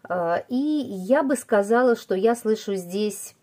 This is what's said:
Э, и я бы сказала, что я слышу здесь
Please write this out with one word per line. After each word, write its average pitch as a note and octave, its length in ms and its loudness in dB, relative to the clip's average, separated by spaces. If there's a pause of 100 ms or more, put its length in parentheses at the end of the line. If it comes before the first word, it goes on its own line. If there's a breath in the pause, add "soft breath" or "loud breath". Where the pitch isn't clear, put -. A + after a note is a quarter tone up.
(100)
Э, F3 400 -2
и B3 60 -2
я C4+ 640 0
бы C4+ 140 2
сказала, A#3 600 2
что - 180 -4
я A3 200 2
слышу G#3+ 400 -2
здесь F#3+ 680 -6